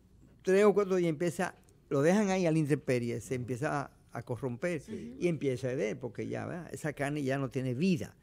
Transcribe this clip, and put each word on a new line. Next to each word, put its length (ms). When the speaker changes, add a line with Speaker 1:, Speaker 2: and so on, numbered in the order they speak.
Speaker 1:
tres 240
o 80
cuatro 220
días 140
empieza, 440
lo 120
dejan 280
ahí 160
a 60
la 80
intemperie, 640
se 140
empieza 480
a, 80
a 120
corromper 580
Speaker 2:
Sí. 400
Speaker 1:
y 80
empieza 380
a 40
hervir 260
porque 300
ya, 180
¿verdad? 280
Esa 180
carne 320
ya 140
no 120
tiene 240
vida, 500